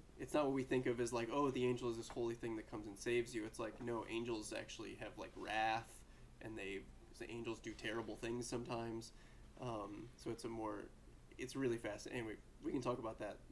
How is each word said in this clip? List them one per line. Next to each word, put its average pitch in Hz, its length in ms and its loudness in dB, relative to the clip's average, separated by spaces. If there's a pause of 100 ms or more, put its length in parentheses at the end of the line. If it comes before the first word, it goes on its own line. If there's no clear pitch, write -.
(180)
it's 127 160 0
not 151 120 8
what 135 80 6
we 135 100 6
think 127 220 4
of 120 140 4
as, 117 120 4
like, 117 200 2
"Oh, 143 180 8
the 120 160 6
angel 123 240 4
is 113 80 0
this 117 100 -4
holy 117 280 2
thing 117 200 0
that 107 140 -4
comes 110 160 -4
and 98 120 -6
saves 120 360 4
you." 110 120 0
It's - 120 -6
like, 110 240 -4
no, 117 260 2
angels 113 440 0
actually 104 440 -4
have, 110 220 -6
like, - 180 -6
wrath, 110 680 2 (380)
and 110 160 -6
they, 98 260 -2 (340)
the - 120 -6
angels 113 300 -4
do 110 140 -6
terrible 110 420 -2
things 120 300 0
sometimes. 117 640 -2 (480)
Um, 107 560 -4
so - 140 -4
it's 113 140 -4
a 123 40 -4
more, 107 420 -2 (480)
it's 123 180 -6
really 123 220 4
fast. 107 320 -4
Anyway, 110 260 -2 (260)
we - 100 0
can 135 100 2
talk 123 160 2
about 113 220 -4
that 101 200 -4 (120)